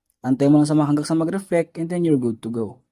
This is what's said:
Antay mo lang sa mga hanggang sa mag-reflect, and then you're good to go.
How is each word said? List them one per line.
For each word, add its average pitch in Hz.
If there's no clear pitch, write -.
Antay 135
mo 147
lang 147
sa 151
mga 151
hanggang 147
sa 165
mag-reflect, 170
and 165
then 175
you're 156
good 117
to 113
go. 113